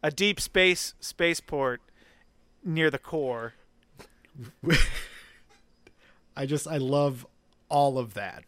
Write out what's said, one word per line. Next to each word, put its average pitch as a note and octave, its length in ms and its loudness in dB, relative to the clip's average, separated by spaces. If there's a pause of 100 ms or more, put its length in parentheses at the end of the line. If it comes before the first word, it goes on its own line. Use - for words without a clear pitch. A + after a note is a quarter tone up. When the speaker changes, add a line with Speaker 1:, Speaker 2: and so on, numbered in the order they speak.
Speaker 1:
A D3+ 80 0
deep G3 300 0
space - 600 2
spaceport D3 800 -2 (800)
near D#3+ 280 2
the C#3 80 -4
core. B2 560 -6 (1080)
Speaker 2:
<laughs> - 60 -4 (1700)
I C#3 100 -6
just, C#3+ 200 -2
I D#3 120 -2
love C3+ 480 0 (420)
all C#3+ 300 2
of A#2 160 -6
that. F#2+ 340 -10